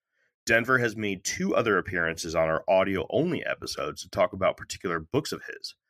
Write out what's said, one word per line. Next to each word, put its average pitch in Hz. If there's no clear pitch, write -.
Denver 120
has 113
made 101
two -
other 104
appearances 82
on 80
our 80
audio-only 98
episodes -
to 95
talk -
about 92
particular -
books 123
of -
his, -